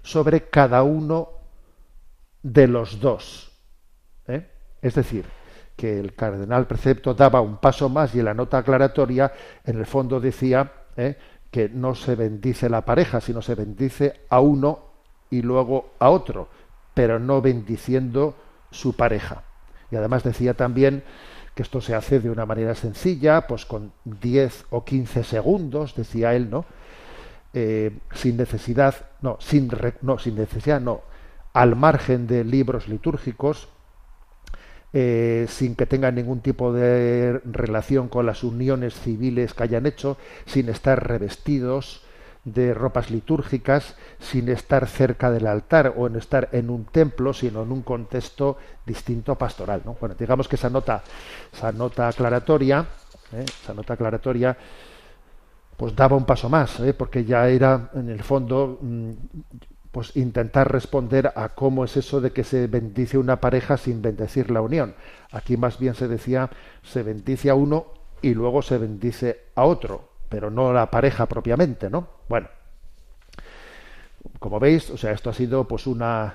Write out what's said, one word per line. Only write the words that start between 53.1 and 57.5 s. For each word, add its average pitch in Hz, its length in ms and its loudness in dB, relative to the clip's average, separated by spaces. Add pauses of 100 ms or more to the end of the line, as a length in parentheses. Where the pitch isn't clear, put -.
¿eh? 117 120 -8
esa - 300 -10
nota 107 200 -8
aclaratoria, 120 600 -2 (1200)
pues 113 180 -6
daba 135 220 6
un 131 80 2
paso 120 240 0
más, 139 320 2
¿eh? 131 140 2
Porque 123 300 -4
ya 120 240 4
era, 127 460 4